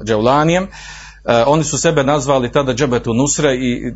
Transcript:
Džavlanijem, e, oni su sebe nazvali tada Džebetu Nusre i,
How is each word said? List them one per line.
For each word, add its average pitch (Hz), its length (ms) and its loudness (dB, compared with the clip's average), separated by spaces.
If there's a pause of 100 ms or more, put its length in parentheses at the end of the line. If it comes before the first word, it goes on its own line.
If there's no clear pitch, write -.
Džavlanijem, 143 580 2
e, - 800 -4
oni 151 180 2
su 147 140 -4
sebe 156 260 2
nazvali 135 480 0
tada 135 220 0
Džebetu 120 400 -2
Nusre 139 420 0
i, 123 400 -4